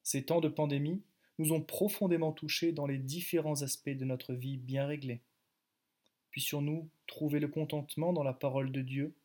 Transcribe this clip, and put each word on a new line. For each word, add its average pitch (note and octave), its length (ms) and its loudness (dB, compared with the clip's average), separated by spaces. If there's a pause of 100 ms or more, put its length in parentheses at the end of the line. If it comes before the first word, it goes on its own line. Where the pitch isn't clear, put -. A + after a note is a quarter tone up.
Ces C3+ 240 -2
temps E3 160 4
de D#3 60 4
pandémie D3+ 560 2 (340)
nous D#3+ 160 2
ont D#3 80 4
profondément E3+ 680 2
touchés D#3 400 0
dans D3 160 -2
les C#3 100 0
différents D3+ 640 0
aspects - 280 -4
de C3+ 160 -2
notre B2+ 280 -2
vie C3 240 -4
bien C3+ 300 -2
réglée. C3+ 340 -4 (1080)
Puissions-nous D3 580 -2 (180)
trouver D3 320 0
le D3 100 2
contentement D3+ 640 0
dans D#3 100 2
la C3 100 2
parole C3+ 380 0
de C3+ 100 -2
Dieu C3+ 320 -2 (120)